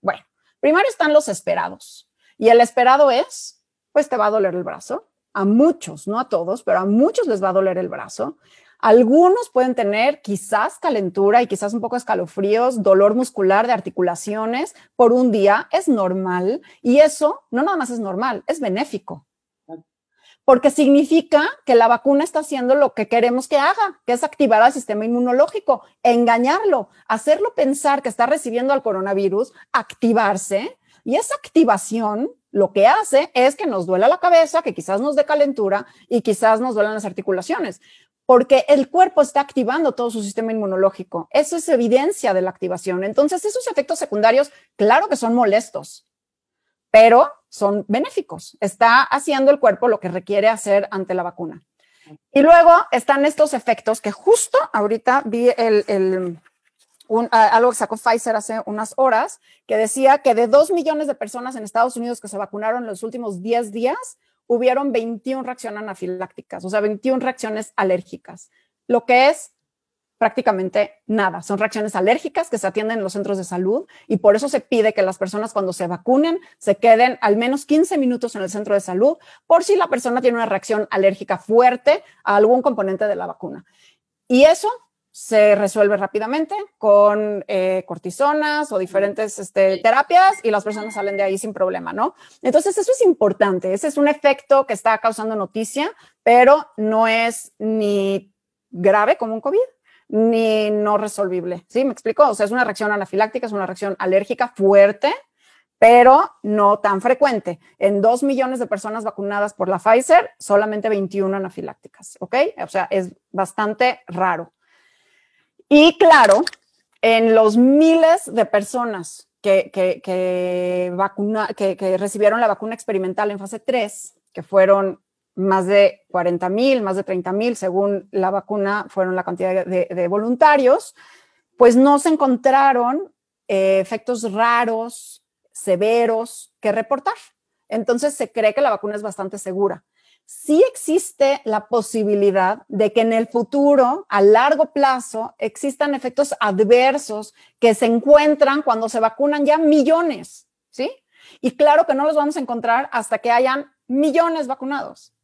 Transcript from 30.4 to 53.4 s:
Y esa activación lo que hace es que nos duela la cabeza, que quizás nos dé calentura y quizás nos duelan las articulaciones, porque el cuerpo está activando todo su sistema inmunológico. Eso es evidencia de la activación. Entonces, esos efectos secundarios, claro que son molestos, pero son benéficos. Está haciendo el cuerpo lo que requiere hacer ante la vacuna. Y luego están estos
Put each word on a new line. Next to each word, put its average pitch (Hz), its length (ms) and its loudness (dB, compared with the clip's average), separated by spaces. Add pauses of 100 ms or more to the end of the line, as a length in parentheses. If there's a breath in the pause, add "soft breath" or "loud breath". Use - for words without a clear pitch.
Y 247 120 -2
esa 466 200 -4
activación 226 960 -2 (180)
lo 196 220 0
que 202 160 4
hace 339 460 2
es 262 200 2
que 403 120 -8
nos 254 200 -4
duela 190 220 2
la 359 100 2
cabeza, 330 440 2
que 262 120 -6
quizás 196 260 -4
nos 285 140 -4
dé 285 100 2
calentura 277 600 -2 (220 soft breath)
y 233 140 0
quizás 220 380 2
nos 254 140 -4
duelan 214 200 0
las 214 100 -8
articulaciones, 190 760 -6 (460 soft breath)
porque 254 400 4
el 277 240 2
cuerpo 359 320 2
está 277 200 0
activando 269 500 -2
todo 240 180 -6
su 220 100 -8
sistema 220 300 -8
inmunológico. 190 800 -4
Eso 302 280 -2
es 320 100 -8
evidencia 247 680 0
de 185 80 0
la 185 80 -4
activación. 185 540 -8
Entonces, 294 400 -2
esos 480 240 -6
efectos 311 320 -4
secundarios, 233 500 0 (240 soft breath)
claro 262 340 2
que 294 80 -2
son 233 160 -4
molestos, 220 800 -4 (800)
pero 233 400 6 (220)
son 202 360 -4
benéficos. 220 720 -8
Está 233 420 2
haciendo 277 480 0
el 285 80 4
cuerpo 233 300 0
lo 214 100 0
que 185 100 -10
requiere 196 400 -2
hacer 202 440 0
ante 190 220 -6
la 180 100 -4
vacuna. 175 400 -12 (680 soft breath)
Y 277 100 4
luego 339 280 8 (220)
están 277 340 0
estos 302 280 0